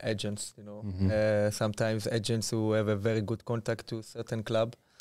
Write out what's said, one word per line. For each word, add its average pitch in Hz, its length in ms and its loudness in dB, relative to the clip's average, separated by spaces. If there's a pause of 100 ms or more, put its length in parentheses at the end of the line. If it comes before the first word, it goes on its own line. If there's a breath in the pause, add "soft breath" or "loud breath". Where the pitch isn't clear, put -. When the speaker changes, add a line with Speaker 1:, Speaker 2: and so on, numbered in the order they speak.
Speaker 1:
agents, 104 540 -4
you 107 80 -18
know. 104 220 -14
Speaker 2:
Mm-hmm. 95 240 2
Speaker 1:
Uh, 107 400 4
sometimes 110 560 0
agents 113 440 0
who 110 220 2
have 107 160 4
a 104 80 2
very 110 240 2
good 104 240 -4
contact 117 440 -4
to 113 140 -6
certain 113 400 -6
club, 113 320 0 (260 loud breath)